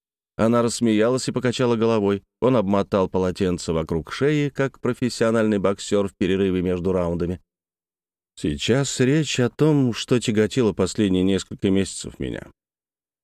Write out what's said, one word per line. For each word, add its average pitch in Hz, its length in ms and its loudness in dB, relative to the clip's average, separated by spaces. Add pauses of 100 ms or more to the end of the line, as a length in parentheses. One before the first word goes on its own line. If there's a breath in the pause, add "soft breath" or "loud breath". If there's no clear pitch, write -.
(380)
Она 117 240 2
рассмеялась 117 680 0
и 117 40 -4
покачала 120 440 0
головой. 107 480 0 (180)
Он 131 140 2
обмотал 98 540 0
полотенце 90 640 -2
вокруг 80 380 -4
шеи, 147 380 0
как - 300 -4
профессиональный 113 800 0
боксёр 98 480 0
в - 80 -12
перерыве 95 460 0
между 90 300 -2
раундами. 87 500 -2 (960)
"Сейчас 110 640 -2
речь 139 400 0
о 120 100 2
том, 143 440 2
что - 260 0
тяготило 107 540 0
последние 92 500 2
несколько 98 460 -2
месяцев - 480 -2
меня. 64 300 -8 (760)